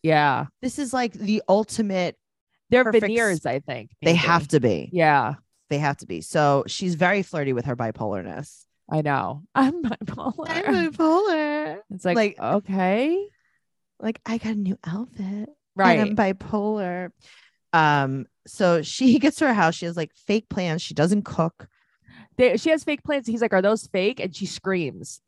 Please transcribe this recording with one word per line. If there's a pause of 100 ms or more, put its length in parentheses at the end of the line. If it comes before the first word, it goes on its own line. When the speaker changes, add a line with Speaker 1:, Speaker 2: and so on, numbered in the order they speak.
Speaker 1:
Yeah. (140)
Speaker 2:
this
is,
like,
the
ultimate (500)
Speaker 1:
They're
Speaker 2:
perfect
Speaker 1:
veneers,
Speaker 2:
s-,
Speaker 1:
I
think, (100)
Speaker 2:
they
Speaker 1:
maybe.
Speaker 2:
have
to
be.
Speaker 1:
Yeah. (360)
Speaker 2:
They
have
to
be.
So
she's
very
flirty
with
her
bipolarness. (260)
Speaker 1:
I
know.
<laughs>
"I'm
bipolar."
Speaker 2:
"I'm
bipolar." (100)
Speaker 1:
It's
like,
Speaker 2:
Like,
Speaker 1:
okay. (720)
Speaker 2:
like,
"I
got
a
new
outfit. (260)
Speaker 1:
Right.
Speaker 2:
And
I'm
bipolar." (640)
Um, (220)
so
she
<laughs>
gets
to
her
house.
She
has,
like,
fake
plans.
She
doesn't
cook. (680)
Speaker 1:
They,
she
has
fake
plans.
He's
like,
"Are
those
fake?"
And
she
screams.